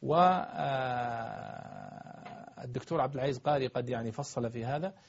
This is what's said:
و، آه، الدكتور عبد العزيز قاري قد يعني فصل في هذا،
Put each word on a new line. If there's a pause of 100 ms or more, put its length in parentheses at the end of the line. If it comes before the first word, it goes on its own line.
و،
آه،
الدكتور
عبد
العزيز
قاري
قد
يعني
فصل
في
هذا، (140)